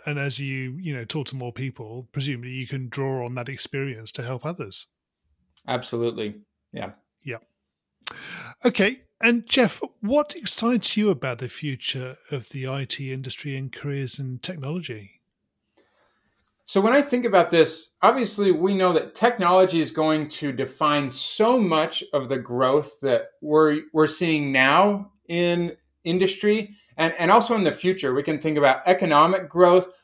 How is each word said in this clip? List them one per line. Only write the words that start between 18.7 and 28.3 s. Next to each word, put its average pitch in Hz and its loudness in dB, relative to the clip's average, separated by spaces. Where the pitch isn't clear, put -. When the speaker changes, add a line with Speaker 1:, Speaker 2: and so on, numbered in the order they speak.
Speaker 2:
know 185 2
that - 0
technology 185 4
is 139 -2
going 156 0
to 143 -6
define 139 0
so 233 2
much 165 0
of 131 -2
the 131 -2
growth 127 2
that 123 0
we're, 151 4
we're 156 4
seeing 151 0
now 175 4
in 175 -2
industry 190 0
and, 160 2
and 170 2
also 226 4
in 202 0
the 151 2
future. 180 -2
We 139 0
can 151 -4